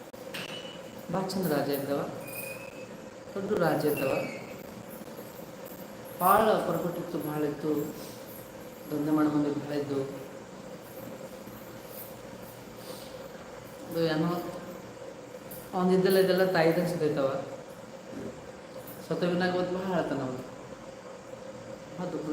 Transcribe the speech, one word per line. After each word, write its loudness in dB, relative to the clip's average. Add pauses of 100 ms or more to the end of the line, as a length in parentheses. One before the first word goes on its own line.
(1120)
ಭಾಳ 2
ಚಂದ 0
ರಾಜ 2
ಇದ್ದವ, 0 (1300)
ದೊಡ್ಡ 0
ರಾಜ 4
ಇದ್ದವ, 2 (2000)
ಭಾಳ 10 (220)
ಪರ್ಪಟ್ಟಿತ್ತು, 0
ಭಾಳ 0
ಇತ್ತು, 2 (1200)
ದಂಧೆ 2
ಮಾಡೋ 8
ಮಂದಿ 4 (100)
ಭಾಳ -6
ಇದ್ದು. 0 (3750)
ಅದು 0
ಏನೋ 4 (1400)
ಅವ್ನು 6
ಇದ್ದಲ್ಲ 8
ಇದೆಲ್ಲ 8
ತಾಯಿದಂಗೆ 6
ಸತ್ತೋಯ್ತವ. 4 (1800)
ಸತ್ತೋಗಿನಾಗ 2
ಅವತ್ತು 2
ಭಾಳ 0
ಅಳ್ತಾನ 0
ಅವನು, -4 (1500)
ಭಾಳ -4
ದುಃಖ -2